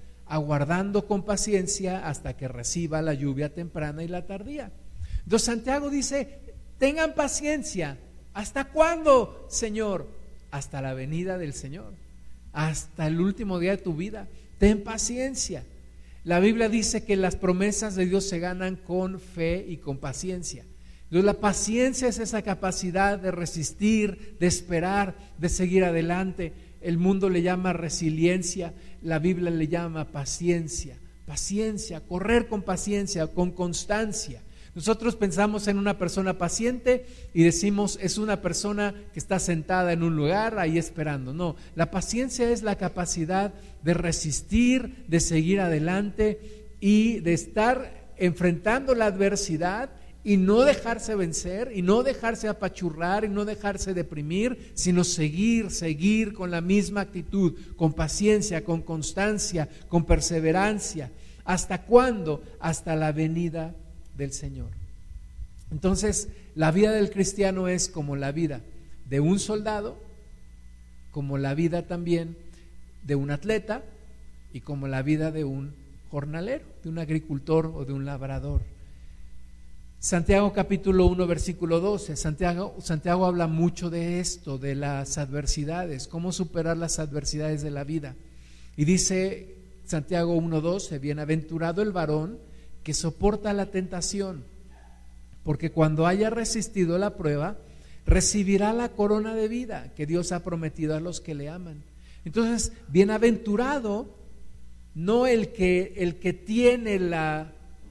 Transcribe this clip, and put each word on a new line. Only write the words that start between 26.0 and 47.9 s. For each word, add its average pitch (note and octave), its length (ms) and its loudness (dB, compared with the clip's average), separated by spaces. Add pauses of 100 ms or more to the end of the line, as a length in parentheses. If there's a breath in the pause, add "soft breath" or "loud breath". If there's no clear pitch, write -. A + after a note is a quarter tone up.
El E3+ 180 0
mundo F#3+ 300 4
le F3 140 4
llama F3+ 300 2
resiliencia, E3+ 1000 0 (300 loud breath)
la E3 160 0
Biblia F3 320 2
le D#3+ 180 2
llama E3 380 -2
paciencia. D3 920 -2 (280 soft breath)
Paciencia, G3 760 -4
correr A3 480 2
con G#3 140 -2
paciencia, G3 640 -2
con F3+ 260 0
constancia. F#3 920 -4 (320 loud breath)
Nosotros A3 400 0
pensamos G#3 540 2
en G3+ 100 2
una G3+ 200 2
persona F#3 380 0
paciente B3 680 0 (260 loud breath)
y E3 120 8
decimos, G3 580 4
"Es F#3+ 160 0
una G#3+ 240 0
persona G#3 500 0 (200)
que D#3 80 -8
está F#3 180 0
sentada F3 540 2
en E3+ 100 2
un E3 140 2
lugar G#3 420 2
ahí E3 200 2
esperando". D3 540 -4
No, E3 220 -2 (220 loud breath)
la E3 160 2
paciencia A#3 580 0
es A3+ 140 0
la G3+ 120 0
capacidad F3+ 800 -2 (300 loud breath)
de E3+ 100 4
resistir, G3 1120 2
de D#3+ 140 4
seguir E3 400 4
adelante F#3+ 1040 0 (140)
y G#3+ 400 6
de E3 140 4
estar A3+ 840 0